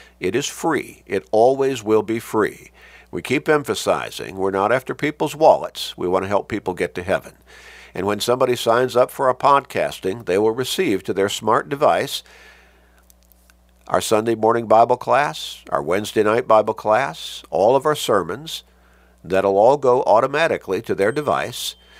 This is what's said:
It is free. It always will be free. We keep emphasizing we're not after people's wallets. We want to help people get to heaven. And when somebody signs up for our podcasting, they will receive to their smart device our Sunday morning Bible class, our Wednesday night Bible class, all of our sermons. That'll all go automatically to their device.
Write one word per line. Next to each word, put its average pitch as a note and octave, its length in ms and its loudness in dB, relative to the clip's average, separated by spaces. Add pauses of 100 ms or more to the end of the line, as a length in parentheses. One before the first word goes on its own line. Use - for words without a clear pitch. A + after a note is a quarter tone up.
(200)
It F#2+ 160 -2
is C#3+ 120 -4
free. - 580 -4
It F#2+ 260 -4
always C3 520 2
will G#2+ 180 2
be A2 160 -4
free. - 540 -4 (400)
We F2 100 -8
keep C#3 260 -4
emphasizing F2+ 880 -2
we're F#2+ 140 -2
not G2 220 0
after C3 240 -2
people's D3 400 -6
wallets. B2 600 2
We F2+ 120 -4
want F#2 160 2
to F#2+ 60 -4
help G2+ 200 -2
people G2 240 -6
get E2+ 220 -4
to F2+ 80 -8
heaven. F2+ 300 -4 (600)
And F#2 140 -4
when G#2 120 -2
somebody B2 360 0
signs A#2 400 0
up B2+ 160 2
for C3+ 160 -2
our B2+ 80 2
podcasting, G#2 920 0
they F2+ 140 0
will A2 120 2
receive B2 520 -2
to A2 100 -6
their G2 160 0
smart B2 400 0
device C3+ 540 0 (1600)
our F#2 140 2
Sunday A2+ 320 0
morning A2+ 320 0
Bible A#2 320 4
class, C#3 720 -2
our C#2+ 140 -2
Wednesday G#2 400 0
night A2 240 0
Bible A2 260 4
class, B2+ 760 -4
all G2+ 240 2
of C3+ 100 -2
our D3+ 80 2
sermons. A#2 680 -4 (600)
That'll F#2+ 340 0
all B2 200 6
go C3 260 2
automatically A#2+ 800 0
to - 140 -6
their G2 160 0
device. B2 640 -4 (240)